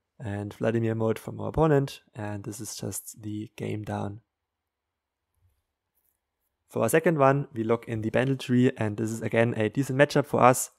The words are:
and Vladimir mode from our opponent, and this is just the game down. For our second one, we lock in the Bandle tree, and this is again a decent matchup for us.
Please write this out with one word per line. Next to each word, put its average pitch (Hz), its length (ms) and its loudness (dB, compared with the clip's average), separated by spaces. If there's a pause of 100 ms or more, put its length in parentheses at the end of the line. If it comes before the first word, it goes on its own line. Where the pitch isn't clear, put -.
(200)
and 104 340 -8
Vladimir 113 420 -2
mode 113 240 -2
from 110 200 -14
our 104 100 -8
opponent, 139 520 2 (140)
and 104 280 -10
this 107 160 -10
is 107 160 -12
just - 460 -12
the 107 340 -10
game 107 280 -8
down. 104 380 -8 (2500)
For 117 140 -2
our 113 60 2
second 165 280 2
one, 139 360 4
we 113 100 -4
lock 117 240 0
in 113 140 -4
the 113 80 -4
Bandle 131 280 0
tree, 127 400 4
and 107 200 -2
this 113 140 -4
is 113 100 -8
again 113 340 2
a 107 140 0
decent 131 300 -2
matchup 143 260 4
for 120 160 0
us. 123 380 6